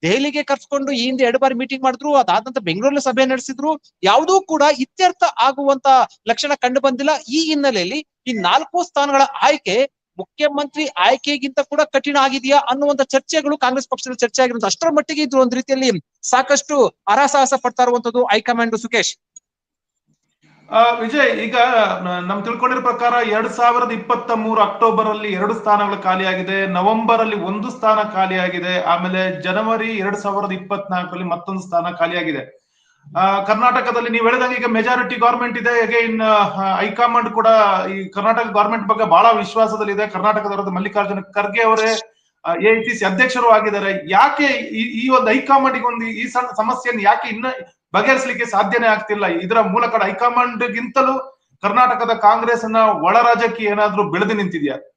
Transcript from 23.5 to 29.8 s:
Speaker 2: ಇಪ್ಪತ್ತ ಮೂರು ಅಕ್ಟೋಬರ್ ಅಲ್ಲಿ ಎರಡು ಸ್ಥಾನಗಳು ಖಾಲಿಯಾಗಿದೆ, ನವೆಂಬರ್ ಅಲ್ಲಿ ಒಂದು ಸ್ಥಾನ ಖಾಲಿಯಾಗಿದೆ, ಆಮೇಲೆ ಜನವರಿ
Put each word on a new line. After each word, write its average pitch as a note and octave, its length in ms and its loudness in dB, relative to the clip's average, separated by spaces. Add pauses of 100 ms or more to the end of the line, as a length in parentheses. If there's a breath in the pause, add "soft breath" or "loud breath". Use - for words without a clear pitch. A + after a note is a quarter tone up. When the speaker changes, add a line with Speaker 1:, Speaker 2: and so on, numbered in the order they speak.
Speaker 2:
ಇಪ್ಪತ್ತ A#3 400 -4
ಮೂರು A3 300 0
ಅಕ್ಟೋಬರ್ A3 460 2
ಅಲ್ಲಿ G#3+ 260 -4
ಎರಡು G3+ 220 -2
ಸ್ಥಾನಗಳು G3+ 480 0
ಖಾಲಿಯಾಗಿದೆ, F#3+ 640 -2
ನವೆಂಬರ್ A3+ 540 0
ಅಲ್ಲಿ A3 160 -2
ಒಂದು G3+ 340 -6
ಸ್ಥಾನ A3 320 0
ಖಾಲಿಯಾಗಿದೆ, F3+ 800 -2
ಆಮೇಲೆ F#3 600 -2
ಜನವರಿ A3 500 -2